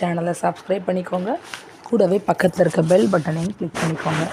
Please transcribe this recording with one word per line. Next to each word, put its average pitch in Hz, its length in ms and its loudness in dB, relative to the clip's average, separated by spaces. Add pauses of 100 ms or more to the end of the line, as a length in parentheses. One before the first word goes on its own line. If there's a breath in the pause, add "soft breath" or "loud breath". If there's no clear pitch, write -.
சேனலை 170 340 -2 (100)
சப்ஸ்கிரைப் 180 460 -2
பண்ணிக்கோங்க. 185 440 -4 (560 loud breath)
கூடவே 202 300 4 (100)
பக்கத்துல 180 360 2
இருக்க 165 280 0
பெல் 208 200 4
பட்டனையும் 165 460 -2
கிளிக் 170 220 -6
பண்ணிக்கோங்க. 160 500 -2